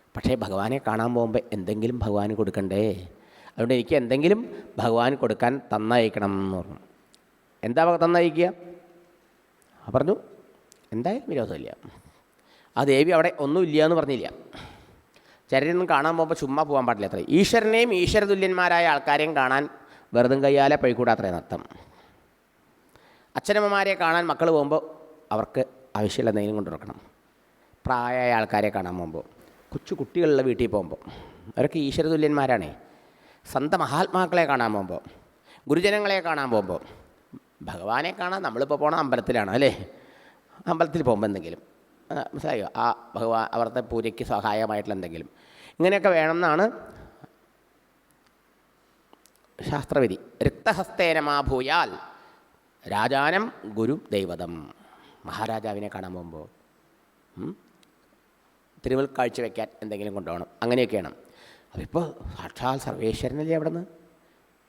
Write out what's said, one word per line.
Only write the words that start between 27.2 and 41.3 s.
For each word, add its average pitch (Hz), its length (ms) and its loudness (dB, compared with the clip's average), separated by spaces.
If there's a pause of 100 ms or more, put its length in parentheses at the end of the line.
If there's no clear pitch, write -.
പ്രായമായ 123 460 0
ആൾക്കാരെ 107 360 2
കാണാൻ 92 300 -4
പോകുമ്പോ, 82 260 -8 (480)
കൊച്ചു - 220 -10
കുട്ടികളുള്ള 151 480 0
വീട്ടിൽ 120 240 0
പോകുമ്പോ, 95 320 -4 (500)
അവരൊക്കെ 127 300 -2
ഈശ്വരതുല്യന്മാരാണേ. 143 960 0 (760)
സന്ത 147 220 -2
മഹാത്മാക്കളെ 175 720 0
കാണാൻ 123 280 2
പോകുമ്പോ, 95 300 -4 (640)
ഗുരുജനങ്ങളെ 196 520 2
കാണാൻ 147 300 -4
പോകുമ്പോ, 95 300 0 (800)
ഭഗവാനെ 113 580 -4
കാണാൻ 185 220 -6
നമ്മളിപ്പോ 139 340 -2
പോണ 151 180 0
അമ്പലത്തിലാണ് 123 560 2
അല്ലേ? 107 360 2 (800)
അമ്പലത്തിൽ 165 360 0
പോകുമ്പോ 110 240 2
എന്തെങ്കിലും, 85 360 -6 (500)